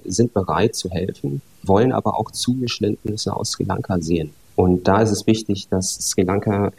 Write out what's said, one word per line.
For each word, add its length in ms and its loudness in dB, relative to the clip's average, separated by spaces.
sind 300 0
bereit 420 0
zu 140 -8
helfen, 520 -6
wollen 300 4
aber 260 -2
auch 140 -4
Zugeständnisse 1040 -4
aus 160 -6
Sri 120 -4
Lanka 360 -2
sehen. 320 -2
Und 320 4
da 140 6
ist 100 4
es 160 0
wichtig, 420 0
dass 260 -2
Sri 280 -2
Lanka 560 0